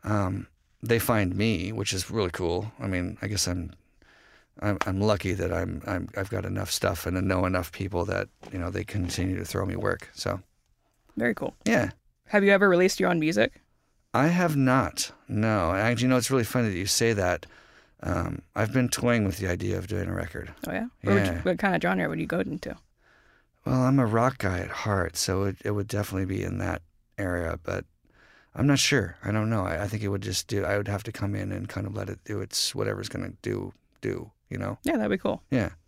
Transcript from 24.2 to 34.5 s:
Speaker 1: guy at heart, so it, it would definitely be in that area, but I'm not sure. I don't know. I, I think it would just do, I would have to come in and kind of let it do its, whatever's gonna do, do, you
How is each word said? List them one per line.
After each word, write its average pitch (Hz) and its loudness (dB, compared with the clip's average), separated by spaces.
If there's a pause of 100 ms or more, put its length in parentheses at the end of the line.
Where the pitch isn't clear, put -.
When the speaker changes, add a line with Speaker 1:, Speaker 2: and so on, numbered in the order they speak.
Speaker 1:
guy 92 0
at 90 -6
heart, 95 -2
so 95 0
it, 98 -2 (100)
it 104 0
would 101 -2
definitely 101 -2
be 95 -2
in 92 -4
that 90 -4 (340)
area, 85 -2
but 92 -4 (680)
I'm 139 2
not 143 6
sure. 104 2
I 101 -2
don't 107 0
know. 107 0
I, 85 -2
I 104 -4
think 107 -4
it 101 -2
would 98 -2
just 101 -4
do, 101 -2
I 98 0
would 101 -2
have 101 -2
to 113 -8
come 101 -4
in 98 -4
and 98 -6
kind 101 -6
of 104 -6
let 101 -6
it 95 -8
do 104 -6
its, - -4
whatever's 101 -4
gonna 95 -6 (100)
do, 50 -4 (280)
do, - -6 (200)
you - -6